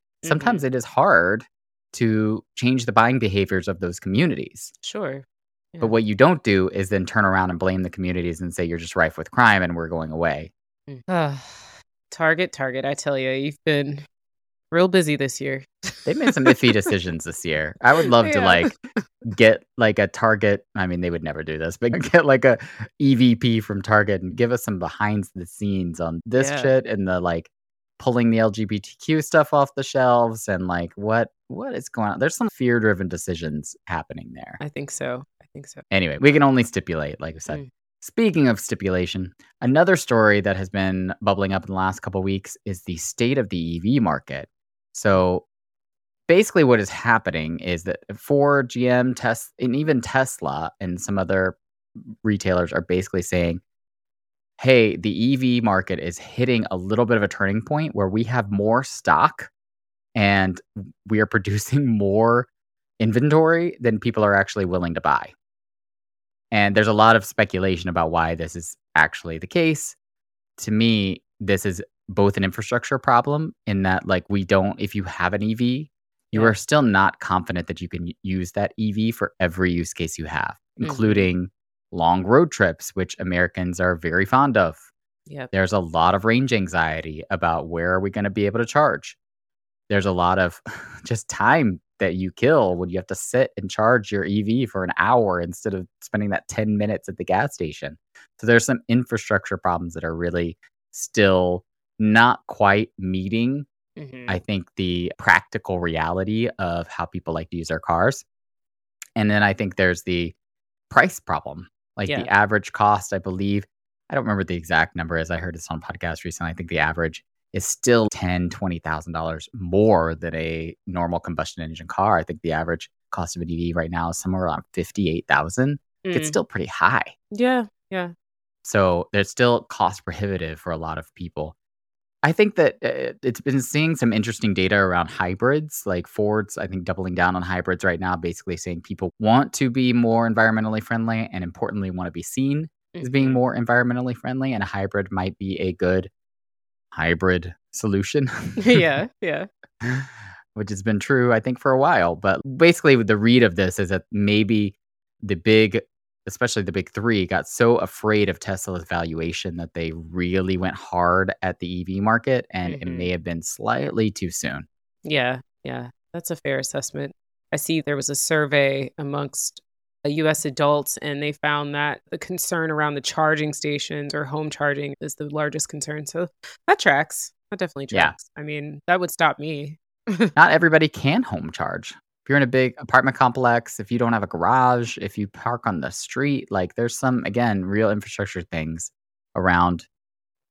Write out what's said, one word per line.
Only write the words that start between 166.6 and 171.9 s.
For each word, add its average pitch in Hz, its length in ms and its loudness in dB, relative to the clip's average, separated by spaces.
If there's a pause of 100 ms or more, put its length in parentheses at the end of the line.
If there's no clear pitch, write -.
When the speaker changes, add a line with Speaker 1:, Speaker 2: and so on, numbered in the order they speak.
Speaker 2:
I - 40 -2
see 160 240 -2
there 147 160 -4
was 135 140 -4
a 143 60 -6
survey 139 800 0
amongst, 143 640 -6 (420)
uh, 147 40 -2
U 156 200 0
S 151 160 -2
adults, 147 540 0
and 147 240 -6
they 147 100 -4
found 147 420 -4
that 147 260 -4 (100)